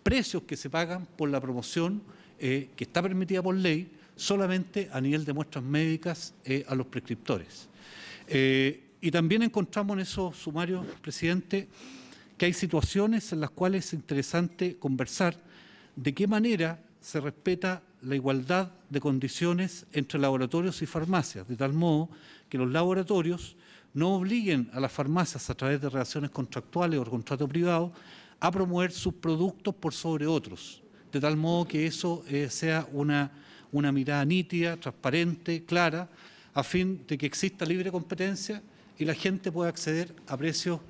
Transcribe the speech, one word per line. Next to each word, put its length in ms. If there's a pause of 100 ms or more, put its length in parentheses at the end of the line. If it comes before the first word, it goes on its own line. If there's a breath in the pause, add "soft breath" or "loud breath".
precios 420
que 120
se 140
pagan 360 (120)
por 120
la 120
promoción, 600 (380 loud breath)
eh, 360
que 100
está 160
permitida 420
por 100
ley 380 (240 loud breath)
solamente 800
a 80
nivel 240
de 80
muestras 300
médicas, 720 (120)
eh, 240
a 60
los 120
prescriptores. 800 (600 loud breath)
Eh, 640 (100)
y 100
también 320
encontramos 520
en 60
esos 360
sumarios, 480 (160)
presidente, 680 (720 loud breath)
que 80
hay 80
situaciones 800
en 80
las 80
cuales 380
es 60
interesante 840
conversar 580 (600 loud breath)
de 180
qué 140
manera 520 (220)
se 180
respeta 640 (200)
la 140
igualdad 560 (180)
de 100
condiciones 920
entre 280
laboratorios 640
y 40
farmacias, 640
de 80
tal 180
modo 360 (400 loud breath)
que 80
los 120
laboratorios 840 (380 loud breath)
no 220
obliguen 580
a 60
las 120
farmacias 580
a 60
través 240
de 100
relaciones 420
contractuales 680
o 60
contrato 420
privado 440 (480 loud breath)
a 120
promover 400
sus 220
productos 640
por 180
sobre 340
otros, 540 (300 loud breath)
de 80
tal 180
modo 300
que 180
eso, 420
eh, 220
sea 420
una, 400 (400 loud breath)
una 200
mirada 340
nítida, 520
transparente, 880
clara, 440 (440 loud breath)
a 100
fin 440
de 100
que 80
exista 400
libre 260
competencia 680 (360 loud breath)
y 80
la 80
gente 380
pueda 180
acceder 440 (140)
a 80
precios 440 (100)